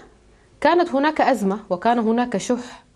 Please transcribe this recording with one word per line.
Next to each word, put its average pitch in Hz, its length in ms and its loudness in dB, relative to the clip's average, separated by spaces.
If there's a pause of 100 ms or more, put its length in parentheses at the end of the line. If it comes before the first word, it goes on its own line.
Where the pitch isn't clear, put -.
(600)
كانت 339 280 4
هناك 294 320 0
أزمة 202 380 0 (100)
وكان 226 300 0
هناك 233 380 0
شح - 460 -6 (120)